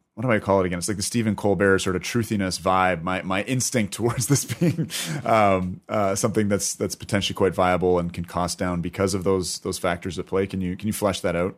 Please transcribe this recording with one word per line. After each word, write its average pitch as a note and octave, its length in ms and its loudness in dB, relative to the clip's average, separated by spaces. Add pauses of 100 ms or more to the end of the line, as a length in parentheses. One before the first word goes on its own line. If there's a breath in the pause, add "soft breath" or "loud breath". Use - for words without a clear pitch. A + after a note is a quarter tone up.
(140)
what A2+ 100 -6
do B2+ 60 0
I G#2+ 100 4
call G2 200 4
it F#2 60 2
again? F2 120 -4
It's F2 100 -4
like A2 80 -2
the G#2 60 -6
Stephen A2 340 0
Colbert G2 420 4
sort F#2 180 -2
of E2+ 60 -2
truthiness G2+ 580 -2
vibe. F#2 420 2
My, F#2 200 -4
my F#2 220 -2
instinct A#2+ 500 -2
<laughs> - 0 -
towards A#2 320 -2
this C#3+ 180 2
being, - 460 -2 (340 loud breath)
um, G2 640 2
uh, G2+ 280 0
something G#2+ 320 2
that's, G2+ 260 0
that's G#2 220 -4
potentially G2 380 -2
quite F#2+ 200 2
viable F2+ 440 4
and E2+ 140 -2
can F2 120 -8
cost F2 340 -4
down F2+ 220 -2
because F#2 340 0
of F2+ 100 -4
those, F#2+ 360 0
those F#2+ 180 -6
factors F2 400 -2
at F2 80 -8
play. F#2+ 200 0
Can F#2+ 140 -6
you, F2+ 160 -2
can G2+ 120 -4
you G#2 40 0
flesh G2+ 280 -2
that F2 160 -2
out F2 220 -2